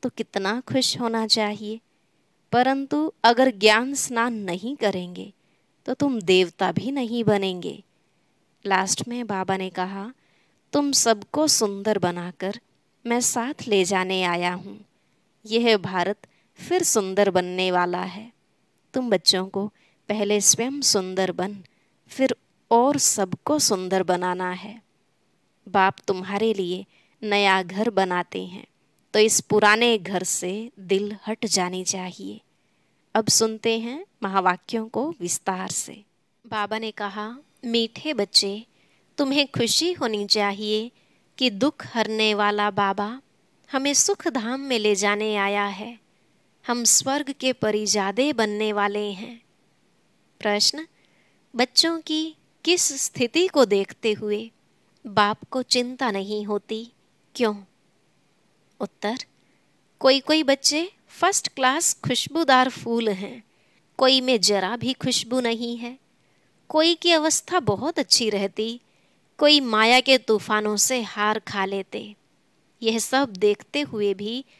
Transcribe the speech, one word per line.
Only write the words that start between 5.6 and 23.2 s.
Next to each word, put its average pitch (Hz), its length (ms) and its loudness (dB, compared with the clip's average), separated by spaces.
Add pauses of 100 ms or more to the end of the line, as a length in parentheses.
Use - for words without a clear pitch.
तो - 80 -4
तुम 262 280 0
देवता 185 500 2
भी 196 200 -4
नहीं 240 320 -4
बनेंगे। 190 600 -2 (800)
लास्ट 190 420 0
में 240 200 -6
बाबा 190 300 -2
ने 190 120 -6
कहा, 196 440 -8 (600)
"तुम 285 180 0
सबको 233 560 2
सुंदर 202 500 0
बनाकर 180 600 -4 (460)
मैं 240 160 0
साथ 247 460 -4
ले 202 180 2
जाने 185 380 0
आया 175 300 0
हूँ। 190 320 -14 (600)
यह 226 320 4
भारत 185 400 -2 (380)
फिर 349 280 -2
सुंदर 196 460 2
बनने 180 420 0
वाला 180 320 0
है। 202 280 -12 (640)
तुम 254 160 -2
बच्चों 190 380 2
को 196 200 -4 (420)
पहले 208 320 0
स्वयं 240 400 2
सुंदर 185 500 0
बन, 185 320 -6 (440)
फिर - 280 0 (360)
और 254 260 4
सबको 214 600 0